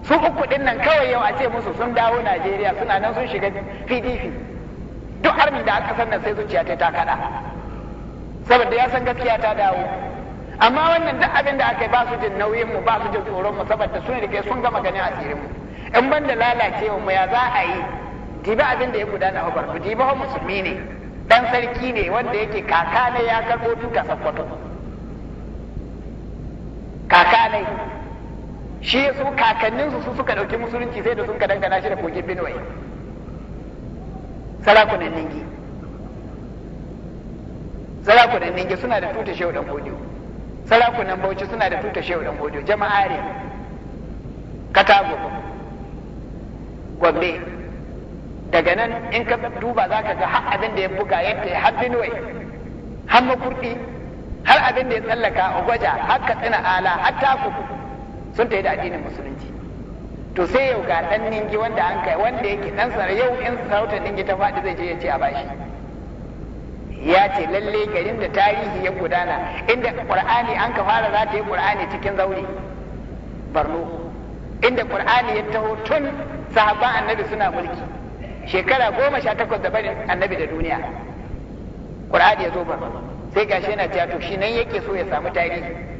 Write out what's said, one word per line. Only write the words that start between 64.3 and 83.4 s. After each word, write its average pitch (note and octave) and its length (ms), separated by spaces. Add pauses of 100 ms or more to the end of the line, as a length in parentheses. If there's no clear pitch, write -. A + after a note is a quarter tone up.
faɗi G3+ 280
zai F#3 120
je F3+ 80
ya E3+ 160
ce F3 100
a C#3 80
bashi. C#3 300 (1500)
Ya F#3+ 320
ce D#3+ 160
lalle G#3 420
garin G3+ 280
da F#3+ 100
tarihi G3+ 540
ya F#3 80
gudana, F3 440 (300)
inda A#3 260 (140)
Qur'ani A3+ 500
an G#3+ 180
ka G3+ 120
fara G#3+ 240
rataye G#3 320
Qur'ani F#3+ 480
cikin G3+ 260
zaure, F#3+ 300 (1080)
Borno. E3 600 (500)
Inda A#3+ 240
Qur'ani G#3+ 520
ya G#3 140
taho A3 320
tun C#4+ 220 (480)
sahabban A3 480
Annabi G#3+ 280
suna G#3 200
mulki. E3+ 320 (640)
Shekara A3 460
goma C4+ 300
sha A3 140
takwas A3 260
da F#3 80
barin G3+ 260 (140)
Annabi F#3 260
da D#3+ 120
duniya. D#3+ 300 (1300)
Qur'ani F#3+ 340
ya E3+ 80
zo F3+ 120
Borno. - 380 (320)
Sai G#3 120